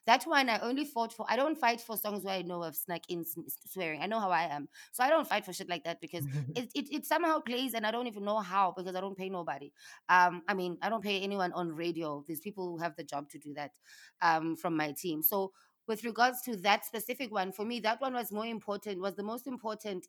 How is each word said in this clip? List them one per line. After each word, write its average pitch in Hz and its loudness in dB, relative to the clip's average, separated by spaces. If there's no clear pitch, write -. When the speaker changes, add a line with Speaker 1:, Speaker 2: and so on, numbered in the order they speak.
Speaker 1:
That 247 8
one 277 4
I 214 2
only 262 0
fought 233 -2
for, - -8
I 220 2
don't 302 2
fight 233 2
for 220 -8
songs 202 -2
where 190 -2
I 185 -2
know 175 -4
I've 160 -6
snuck 170 -6
in 175 -4
s-, - -8
s-, - -10
swearing. 156 -4
I 160 0
know 226 0
how 202 0
I 165 4
am. 143 -4
So 247 0
I 262 6
don't 302 6
fight 202 0
for 185 -8
shit 185 -8
like 175 -4
that 170 -4
because 160 -6
Speaker 2:
<laughs> 143 -2
Speaker 1:
it, 247 -4
it, 285 -2
it 294 -4
somehow 320 4
plays 247 -2
and 220 0
I 214 2
don't 240 -2
even 208 -6
know 214 2
how 185 2
because 185 -6
I 185 -2
don't 196 -6
pay 190 -4
nobody. 160 -6
Um, 180 8
I 208 2
mean, 180 -2
I 185 0
don't 214 0
pay 196 0
anyone 196 0
on 170 -2
radio. 156 -2
There's 156 -8
people 190 -8
who 170 -6
have 165 -4
the 165 -10
job 147 -8
to 151 -16
do 147 -12
that, 143 -8
um, 165 4
from 165 0
my 151 0
team. 156 -4
So 196 0
with 220 -2
regards 240 4
to 240 -4
that 202 4
specific 240 -6
one, 190 0
for 208 -6
me, 240 -2
that 214 0
one 269 0
was 240 -2
more 214 -4
important, 208 -6
was 190 -2
the 202 -4
most 233 -6
important 214 -6